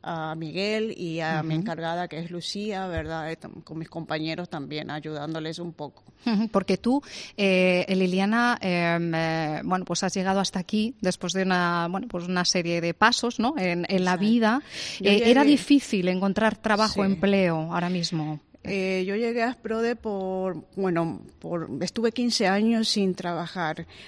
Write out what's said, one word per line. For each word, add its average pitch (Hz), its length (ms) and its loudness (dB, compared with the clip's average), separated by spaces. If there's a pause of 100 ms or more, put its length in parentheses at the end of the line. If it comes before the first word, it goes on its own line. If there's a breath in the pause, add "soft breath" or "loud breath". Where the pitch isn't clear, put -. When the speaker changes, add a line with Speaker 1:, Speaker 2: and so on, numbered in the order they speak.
Speaker 1:
a 160 320 -6
Miguel 196 600 -4
y 165 240 -6
a 160 220 0
mi 160 120 -2
Speaker 2:
Ujú. 165 80 0
Speaker 1:
encargada, 170 460 -4
que 156 100 -10
es 170 120 -8
Lucía, 190 580 -6
¿verdad? 160 420 -6
Eh, 165 80 -8
tam-, - 240 -16
con 160 160 -12
mis 160 100 -8
compañeros 160 600 -6
también, 151 420 -8
ayudándoles 156 680 -8
un 175 140 -8
poco. - 300 -14 (240)
Speaker 2:
Ujú, 220 220 2
porque 196 300 0
tú, 262 240 0 (340 loud breath)
eh, 185 520 4
Liliana, 196 720 2
em, 170 540 0
eh, 160 500 0
bueno, 180 200 0
pues - 180 -4
has 185 120 -2
llegado 190 260 2
hasta 190 180 -2
aquí 214 420 0
después 180 320 -2
de 190 100 0
una, 175 480 2
bueno, 196 180 -4
pues 175 160 -6
una 180 200 0
serie 170 360 2
de 170 140 -2
pasos, 233 440 2
¿no? 226 180 0
En, 175 320 0
en 185 160 2
la 185 100 2
Speaker 1:
Exacto. 180 60 -2
Speaker 2:
vida. 226 420 4 (380 loud breath)
Speaker 1:
Yo 196 100 4
Speaker 2:
Eh, 226 200 6
¿era 262 120 8
Speaker 1:
llegué 285 100 8
Speaker 2:
difícil 226 560 4
encontrar 196 480 2
trabajo, 214 380 2
Speaker 1:
Sí. 202 80 0
Speaker 2:
empleo 180 720 2
ahora 175 180 0
mismo? 160 500 -2 (240)
Speaker 1:
Eh, 190 420 -2
yo 196 80 -2
llegué 233 300 0
a 247 60 0
Asprode 226 440 -2
por, 190 680 -4 (100)
bueno, 170 480 0 (160)
por, 165 300 -6 (120)
estuve 226 320 0
quince 233 360 2
años 220 400 4
sin 190 260 2
trabajar, 170 720 -4 (220 loud breath)